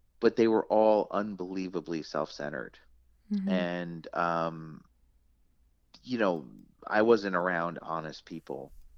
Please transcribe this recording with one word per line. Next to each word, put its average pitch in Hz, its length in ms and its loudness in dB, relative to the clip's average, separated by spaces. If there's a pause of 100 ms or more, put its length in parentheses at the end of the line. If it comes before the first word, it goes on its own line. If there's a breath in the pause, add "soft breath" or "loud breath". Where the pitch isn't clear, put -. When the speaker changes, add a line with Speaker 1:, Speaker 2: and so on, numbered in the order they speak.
(200)
Speaker 1:
but 113 160 4
they 113 120 6
were 110 200 4
all 107 440 6
unbelievably 92 920 -4
self-centered. 73 760 -6 (540)
Speaker 2:
Mm-hmm. 190 340 0
Speaker 1:
And, 85 480 -6
um, 82 680 -2 (1200)
you 127 140 -4
know, 87 300 2 (380)
I 107 160 2
wasn't 101 340 4
around 87 460 0
honest 80 440 -8
people. 73 480 -12 (240)